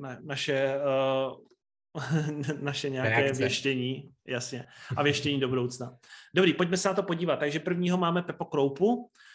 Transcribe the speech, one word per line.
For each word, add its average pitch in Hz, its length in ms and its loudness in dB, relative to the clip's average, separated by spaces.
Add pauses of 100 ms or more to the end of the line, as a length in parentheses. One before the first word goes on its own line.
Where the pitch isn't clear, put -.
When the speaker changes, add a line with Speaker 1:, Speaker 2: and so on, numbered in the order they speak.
Speaker 1:
na-, 131 240 -12
naše, 143 300 -4
eh, 135 280 0 (1120)
<laughs> 147 680 -2
naše 143 300 -4
nějaké 131 300 2
Speaker 2:
Reakce. 135 220 2
Speaker 1:
věštění, 131 680 -2 (160)
jasně, 123 400 -6 (300)
a 147 60 2
věštění 143 380 2
do 131 80 2
budoucna. 123 480 -2 (380)
Dobrý, 180 200 6
pojďme 180 220 2
se 196 120 2
na 185 60 0
to 190 80 0
podívat. 170 340 0
Takže 147 240 0
prvního 180 380 0
máme 175 240 2
Pepo 175 220 -8
Kroupu. 170 680 2 (240)